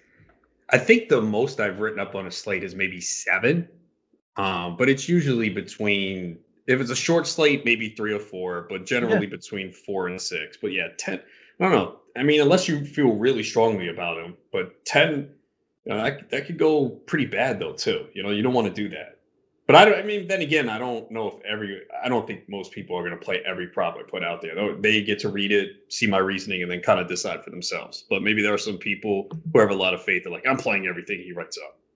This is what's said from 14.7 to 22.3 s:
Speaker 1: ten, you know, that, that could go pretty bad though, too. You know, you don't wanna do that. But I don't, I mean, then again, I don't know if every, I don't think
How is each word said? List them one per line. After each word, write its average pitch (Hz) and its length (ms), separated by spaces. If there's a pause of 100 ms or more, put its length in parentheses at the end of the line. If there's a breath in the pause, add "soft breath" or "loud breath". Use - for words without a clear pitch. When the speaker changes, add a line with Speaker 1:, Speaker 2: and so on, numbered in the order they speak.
Speaker 1:
ten, 147 440 (560)
you - 80
know, 110 100
that, 143 260
that 143 160
could 170 120
go 156 320
pretty - 360
bad 107 340
though, 80 140
too. - 400
You 98 100
know, 101 80
you 104 120
don't 127 100
wanna 113 160
do 98 200
that. 76 260 (520)
But 143 80
I 190 100
don't, 196 140
I - 20
mean, 202 260
then 190 140
again, 147 260
I 110 120
don't 120 320
know 110 160
if - 80 (100)
every, 104 360 (220)
I 123 60
don't 117 160
think 101 240